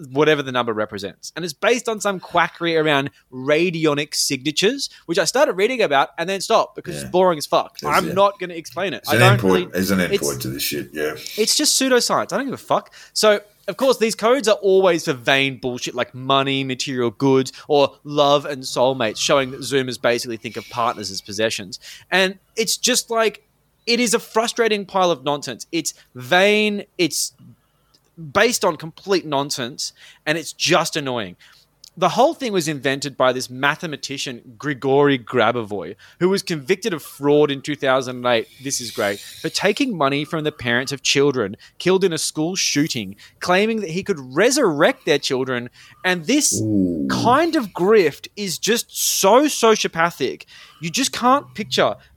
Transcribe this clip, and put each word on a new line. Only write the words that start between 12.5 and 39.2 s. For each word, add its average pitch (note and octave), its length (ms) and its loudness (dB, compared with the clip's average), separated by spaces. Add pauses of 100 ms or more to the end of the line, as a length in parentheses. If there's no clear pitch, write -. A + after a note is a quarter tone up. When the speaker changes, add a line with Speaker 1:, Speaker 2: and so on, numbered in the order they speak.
Speaker 1:
a A2+ 40 -10
fuck. - 360 -2 (180)
So, G#3+ 280 4 (280)
of F#3 80 -8
course, C4 220 2
these A3 160 0
codes A#3 320 2
are G#3+ 160 4
always F#3+ 440 4
for D#3+ 60 0
vain C3+ 460 2
bullshit B2+ 380 -6
like B2 180 -4
money, C3+ 480 0
material B2+ 480 -4
goods, C3 420 2 (140)
or C#3+ 380 2
love D3 400 2
and C#3+ 180 -8
soulmates, B2+ 560 0
showing C#3 320 2
that C3+ 120 -12
Zoomers B2+ 380 -2
basically A#2+ 360 0
think G#2+ 200 -12
of A2 120 -12
partners A#2 420 -4
as F#2 100 -10
possessions. G#2+ 600 -4 (280)
And F#3+ 300 0 (160)
it's - 220 -2
just - 340 -2
like, A3+ 320 -2 (420)
it A#3 140 0
is A#3 160 0
a A3+ 60 0
frustrating A3 640 -2
pile F#3 240 2
of C3+ 140 -2
nonsense. C#3+ 480 -6
It's D#3+ 220 -4 (200)
vain, G3+ 720 2 (120)
it's - 360 -2 (1000)
based A3+ 320 2
on E3+ 120 2
complete E3 500 -2
nonsense, C#3+ 640 -4 (320)
and D#3 140 0
it's D3+ 140 -10
just D#3+ 440 0
annoying. A#2+ 400 -6 (640)
The E3+ 120 2
whole C#4 240 4
thing B3 180 -6
was E3 160 0
invented C#3 480 -4
by B2+ 160 4
this B2 160 -4
mathematician, C3+ 1080 -6
Grigory C#3 600 2
Grabovoi, G#2+ 800 -2 (240)
who F3+ 80 2
was F#3+ 140 0
convicted E3 500 -2
of D3+ 100 -8
fraud D3 480 2
in C3+ 120 -6
two D3 120 -6
thousand B2+ 520 -2
eight, A#2 220 0 (140)
this C3 200 -6
is A2 80 -10
great, G2+ 280 -2
for - 300 -12